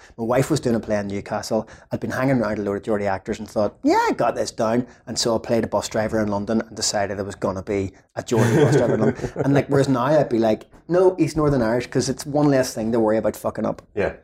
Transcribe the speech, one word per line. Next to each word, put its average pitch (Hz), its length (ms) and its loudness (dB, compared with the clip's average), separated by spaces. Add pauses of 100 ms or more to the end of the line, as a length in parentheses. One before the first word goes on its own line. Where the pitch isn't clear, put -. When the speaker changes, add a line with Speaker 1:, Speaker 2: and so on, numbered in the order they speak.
(180)
Speaker 1:
My 117 60 -6
wife 123 260 2
was 147 120 0
doing 117 140 0
a 110 40 0
play 107 180 -4
in 101 100 -4
Newcastle. 104 600 -4 (240)
I'd 117 80 -4
been 117 120 -8
hanging 131 300 0
around 104 160 -2
a 104 60 -4
load 101 140 -2
of 98 40 -8
Geordie 104 240 -2
actors 98 320 -2
and 107 100 -10
thought, 123 360 -2
"Yeah, 339 160 4 (100)
I 277 40 2
got 117 200 0
this 113 160 -4
down." 120 380 0 (180)
And 113 140 -8
so 113 160 0
I - 20 2
played 113 280 0
a - 20 -4
bus 101 220 -2
driver 110 300 -2
in 104 100 0
London 104 320 -2
and - 140 -10
decided 101 440 -2
there 98 60 -4
was 98 100 -10
gonna 95 260 -4
be 98 320 -2 (220)
a - 80 -6
Geordie 117 320 2
bus 143 220 4
driver 120 180 2
in 110 60 0
London. - 340 0
Speaker 2:
<laughs> 139 100 -2
Speaker 1:
And, 139 80 2
like, 135 140 2
whereas 139 220 2
now 123 160 2
I'd 143 240 2
be 113 100 0
like, 110 260 0 (220)
"No, 180 320 4
he's 151 160 0
Northern 143 260 2
Irish," 117 260 0
'cause 135 220 -2
it's - 160 -6
one 147 240 2
less 127 240 2
thing 113 200 -4
to 123 60 4
worry 107 180 4
about 107 180 0
fucking 110 300 -4
up. - 180 -4 (100)
Speaker 2:
Yeah. 98 200 -2 (100)